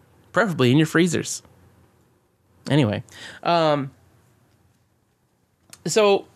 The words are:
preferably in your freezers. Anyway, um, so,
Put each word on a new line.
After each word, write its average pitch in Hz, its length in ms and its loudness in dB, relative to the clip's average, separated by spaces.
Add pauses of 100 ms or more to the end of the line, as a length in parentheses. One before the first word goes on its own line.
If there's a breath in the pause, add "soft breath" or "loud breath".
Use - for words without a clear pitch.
(320)
preferably 147 380 2
in 135 80 4
your 156 80 4
freezers. 160 560 -2 (1300)
Anyway, 117 320 0 (400 loud breath)
um, 151 480 -2 (2000)
so, 202 500 0